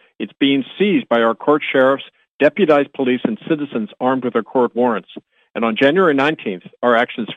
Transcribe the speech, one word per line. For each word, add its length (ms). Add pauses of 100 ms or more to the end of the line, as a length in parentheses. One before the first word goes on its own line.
(180)
it's 220
being 240 (160)
seized 300
by 120
our 140
court 260 (100)
sheriffs, 340 (340)
deputized 540
police, 300
and 140 (100)
citizens 420 (100)
armed 240
with 100
their 80
court 340
warrants. 340 (440)
And 100
on 160
January 360
nineteenth, 480 (180)
our 140
actions 400